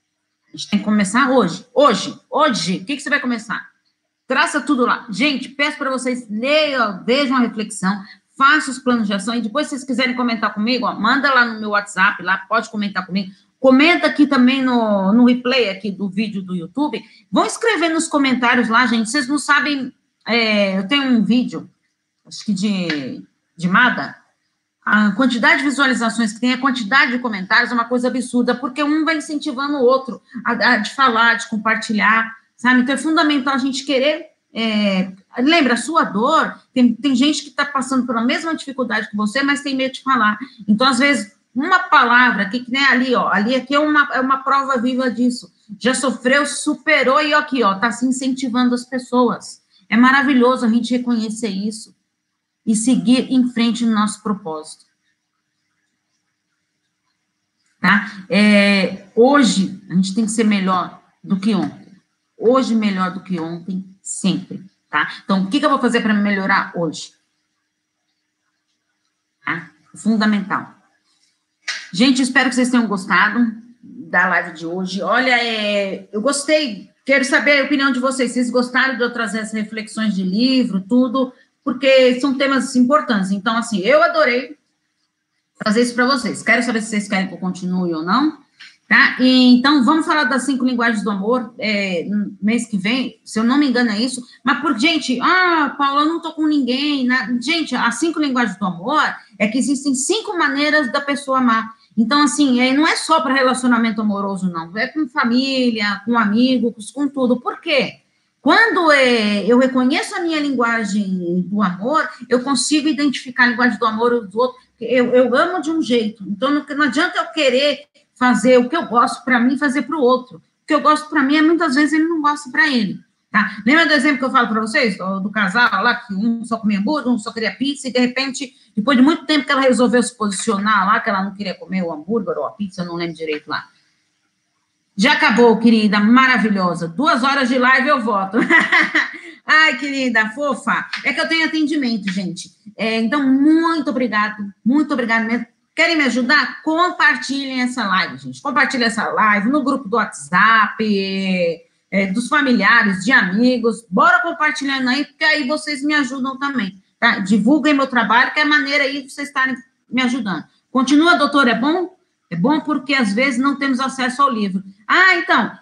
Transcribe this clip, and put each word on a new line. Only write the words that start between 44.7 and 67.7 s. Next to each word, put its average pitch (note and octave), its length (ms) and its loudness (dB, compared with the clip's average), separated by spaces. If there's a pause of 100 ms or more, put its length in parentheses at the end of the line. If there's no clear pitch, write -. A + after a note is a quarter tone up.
viva B3+ 300 0
disso. A#3+ 400 -2 (260)
Já B3+ 160 0
sofreu, C4 520 0
superou C#4+ 760 0
e D4 120 0
aqui, D4 300 0
ó, G3 120 2
tá A3 160 -2
se A#3 140 -4
incentivando B3+ 680 -2
as B3 120 -4
pessoas. - 760 -2 (280)
É A3 80 0
maravilhoso B3+ 680 4
a A3 40 2
gente A#3 260 0
reconhecer A3+ 540 -4
isso G#3 460 -8 (720)
e A3 100 2
seguir A#3+ 560 2
em B3+ 180 4
frente A#3 360 0
no A3+ 80 2
nosso G#3+ 280 -2
propósito. D#3+ 640 -8 (3000)
Tá? G3+ 320 0 (180)
É, G3+ 840 2
hoje, A3+ 720 4
a - 40 -6
gente F#3+ 200 0
tem A3+ 120 0
que - 60 -2
ser A#3 120 0
melhor F#3 580 0 (220)
do F#3 160 -2
que G3+ 160 0
ontem. - 320 -4 (500)
Hoje, A#3 380 2
melhor F#3+ 380 0
do F#3 80 -12
que F3+ 180 -6
ontem, E3+ 440 -8 (180)
sempre, - 600 -6 (260)
tá? D3+ 220 -4 (120)
Então, F#3+ 200 0
o G3 60 -4
que C#4+ 100 0
que D4 60 2
eu D4 60 2
vou B3+ 80 2
fazer A#3 220 0
pra G#3+ 120 0
melhorar G3 640 -2
hoje? - 380 -6 (2250)